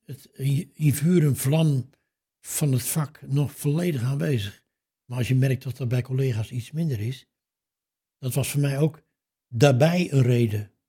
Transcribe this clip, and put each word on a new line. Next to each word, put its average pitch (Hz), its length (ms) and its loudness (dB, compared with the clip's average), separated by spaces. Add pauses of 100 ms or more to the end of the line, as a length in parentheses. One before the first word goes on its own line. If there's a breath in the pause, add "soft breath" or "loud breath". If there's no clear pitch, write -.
het - 280 -18
in, 135 400 -4
in 151 200 2
vuur 170 300 2
en 143 120 2
vlam 147 540 0 (500)
van - 320 -2
het 127 120 0
vak - 380 -4
nog 139 300 -2
volledig 147 520 -2
aanwezig. 135 600 -2 (420)
Maar 123 120 -10
als 123 100 -2
je 127 80 2
merkt 131 280 2
dat 123 140 -8
dat 135 100 -6
bij 123 140 0
collega's 131 500 -4
iets 120 200 -8
minder 151 280 -4
is, 120 280 -8 (880)
dat 127 160 -8
was 131 160 -2
voor 143 120 -2
mij 139 180 -2
ook 156 240 0 (440)
daarbij 143 640 4
een 135 100 4
reden 117 500 2 (180)